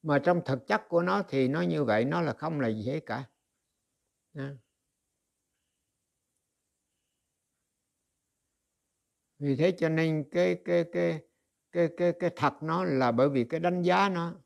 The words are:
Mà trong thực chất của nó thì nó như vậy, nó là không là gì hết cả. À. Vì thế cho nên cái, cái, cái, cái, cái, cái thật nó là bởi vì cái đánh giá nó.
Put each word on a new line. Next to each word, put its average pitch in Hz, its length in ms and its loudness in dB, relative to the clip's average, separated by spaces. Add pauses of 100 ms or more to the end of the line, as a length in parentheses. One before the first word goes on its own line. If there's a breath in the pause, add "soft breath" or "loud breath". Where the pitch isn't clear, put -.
Mà 147 160 0
trong 175 260 2
thực 131 220 -4
chất - 220 -2
của 170 140 0
nó 185 260 -2
thì 135 200 0
nó 151 120 -2
như 160 240 -2
vậy, 110 200 2
nó 160 160 -2
là 151 120 -2
không 151 280 -6
là 120 80 0
gì 110 220 -4
hết 156 160 -6
cả. 123 180 -8 (1080)
À. 139 220 -12 (4000)
Vì 139 180 0
thế 170 220 2
cho 165 100 2
nên 160 420 0
cái, 180 340 2
cái, 170 280 2
cái, 170 320 -2 (480)
cái, 170 240 2
cái, 175 240 2
cái 175 160 0
thật 143 260 0
nó 165 220 -2
là 131 280 2
bởi 131 160 4
vì 135 160 0
cái 160 160 -4
đánh 175 220 0
giá 185 260 4
nó. 170 260 -4 (120)